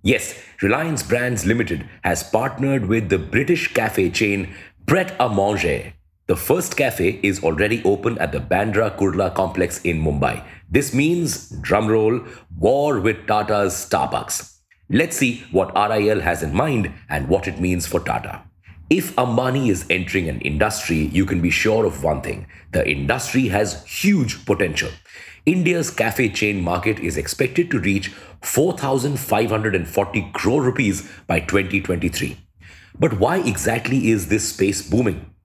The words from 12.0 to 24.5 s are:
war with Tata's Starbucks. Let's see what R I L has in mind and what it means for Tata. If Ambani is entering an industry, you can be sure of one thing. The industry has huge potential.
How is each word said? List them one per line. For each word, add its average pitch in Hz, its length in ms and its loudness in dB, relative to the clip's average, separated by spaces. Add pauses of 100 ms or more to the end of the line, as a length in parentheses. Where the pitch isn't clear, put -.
war 131 440 2
with 107 260 0
Tata's 104 460 2
Starbucks. - 840 -4 (340)
Let's 165 280 2
see 120 340 0
what 92 240 0
R 104 160 2
I 104 160 2
L 104 140 2
has 82 200 0
in 76 120 -4
mind 110 400 0 (160)
and 71 180 -4
what 92 180 0
it 87 140 -6
means 90 260 0
for - 140 -2
Tata. - 420 -6 (480)
If 170 280 2
Ambani 127 520 2
is 92 200 0
entering 90 400 0
an 64 100 -4
industry, 85 560 0 (160)
you 92 140 2
can 87 160 0
be 87 80 2
sure 110 340 2
of 87 220 -2
one 76 160 0
thing. 57 260 -8 (240)
The 73 180 0
industry 104 600 0
has 101 360 0
huge 180 600 0
potential. 87 460 0 (540)